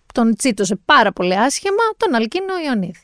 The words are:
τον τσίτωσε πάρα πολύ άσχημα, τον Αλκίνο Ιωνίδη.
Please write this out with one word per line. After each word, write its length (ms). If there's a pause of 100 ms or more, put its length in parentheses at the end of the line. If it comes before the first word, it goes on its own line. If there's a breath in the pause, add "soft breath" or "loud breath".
(140)
τον 220
τσίτωσε 480
πάρα 280
πολύ 240
άσχημα, 460 (140)
τον 180
Αλκίνο 520
Ιωνίδη. 380